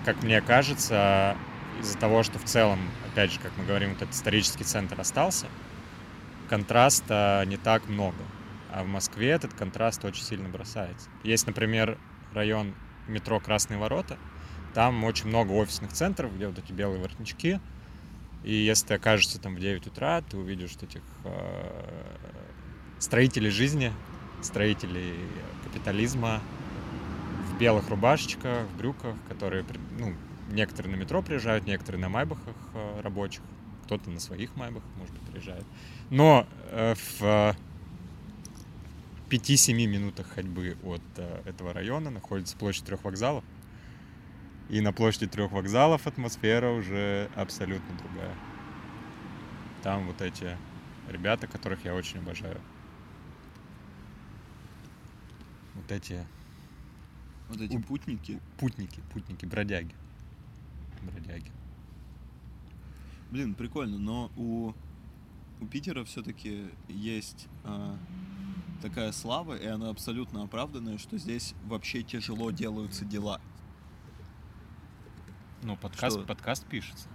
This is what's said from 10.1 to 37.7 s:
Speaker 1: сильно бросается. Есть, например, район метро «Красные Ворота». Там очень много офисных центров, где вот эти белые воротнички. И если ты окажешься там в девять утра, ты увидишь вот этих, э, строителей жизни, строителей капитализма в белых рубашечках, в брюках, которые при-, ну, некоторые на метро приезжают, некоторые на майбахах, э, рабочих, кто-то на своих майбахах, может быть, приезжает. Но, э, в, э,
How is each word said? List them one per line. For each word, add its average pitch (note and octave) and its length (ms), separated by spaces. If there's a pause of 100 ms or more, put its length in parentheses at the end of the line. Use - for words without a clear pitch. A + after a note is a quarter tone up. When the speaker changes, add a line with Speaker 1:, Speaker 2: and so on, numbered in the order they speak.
Speaker 1:
сильно F#2+ 260
бросается. F#2 600 (140)
Есть, A2 240
например, A2 500 (360)
район G#2+ 400 (340)
метро A2 320
«Красные G#2+ 380
Ворота». A#2+ 400 (560)
Там A#2 300
очень A2 240
много A2 240
офисных G#2 400
центров, D#3+ 440
где G2+ 120
вот F2+ 100
эти - 140
белые F#2+ 280
воротнички. C3+ 600 (840)
И G#2+ 100
если G#2+ 340
ты G#2+ 80
окажешься G2+ 440
там F#2 160
в F2+ 40
девять F#2+ 260
утра, C#3+ 360
ты G#2 160
увидишь F#2 360
вот - 100
этих, - 180 (240)
э, G1+ 920 (840)
строителей A#2+ 520
жизни, B2+ 420 (480)
строителей F2+ 720 (480)
капитализма A2+ 800 (1080)
в - 100
белых A2 300
рубашечках, A#2+ 760
в F2+ 100
брюках, B2 380 (140)
которые F#2+ 340
при-, - 160 (200)
ну, G#2 160 (340)
некоторые G2+ 460
на F#2+ 40
метро D3 220
приезжают, A2+ 440
некоторые F#2+ 360
на F#2 80
майбахах, B2+ 460 (180)
э, G#2 280
рабочих, G2+ 420 (420)
кто-то G#2+ 240
на E2+ 100
своих F#2 360
майбахах, A#2 420
может F2+ 160
быть, - 100
приезжает. F2+ 420 (440)
Но, C3+ 380 (240)
э, A2+ 240
в, - 280
э, G#2+ 300 (1800)